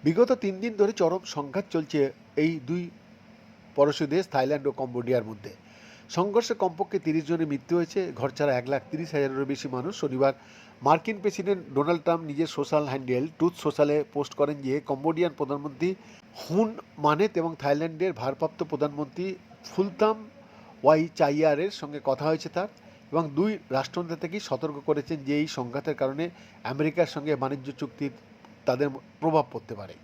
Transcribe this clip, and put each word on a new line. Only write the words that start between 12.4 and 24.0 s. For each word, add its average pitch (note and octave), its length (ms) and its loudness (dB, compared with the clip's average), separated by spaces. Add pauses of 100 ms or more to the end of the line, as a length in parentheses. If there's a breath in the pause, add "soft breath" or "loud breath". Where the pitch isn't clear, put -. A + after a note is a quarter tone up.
সোশ্যাল D3 360 2
হ্যান্ডেল B2+ 320 0 (120)
ট্রুথ F3 180 2 (100)
সোশ্যালে D3 320 4 (180)
পোস্ট C#3+ 260 -4
করেন D3 160 2 (100)
যে C3 80 0 (160)
কম্বোডিয়ান D#3+ 480 0
প্রধানমন্ত্রী C#3+ 500 -4 (540 loud breath)
হুন G#3+ 260 2 (360)
মানেত D3+ 360 4
এবং E3 100 0 (120)
থাইল্যান্ডের D#3+ 580 0
ভারপ্রাপ্ত C#3 400 -2 (100)
প্রধানমন্ত্রী D3 560 -4 (440)
ফুলতাম G#3+ 460 0 (680 loud breath)
ওয়াই D#3 200 8 (160)
চাইয়ারের D#3 640 2
সঙ্গে D3 280 -10
কথা C3+ 220 0
হয়েছে D#3+ 260 -2
তার, F#3+ 120 -2 (440 loud breath)
এবং E3 120 2 (140)
দুই G#3 120 2 (260)
রাষ্ট্রনেতা E3 460 -4